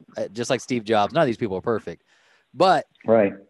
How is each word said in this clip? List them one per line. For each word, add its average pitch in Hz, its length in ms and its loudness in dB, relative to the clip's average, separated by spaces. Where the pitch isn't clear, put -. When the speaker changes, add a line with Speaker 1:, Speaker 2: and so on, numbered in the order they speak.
Speaker 1:
Uh, 113 120 -6
just 113 220 -6
like 123 100 0
Steve 120 240 -4
Jobs, 104 280 0
none 165 100 2
of 147 40 2
these 117 100 -2
people 98 200 -6
are 90 60 -6
perfect, 101 420 -6
but 160 320 2
Speaker 2:
Right. 107 280 4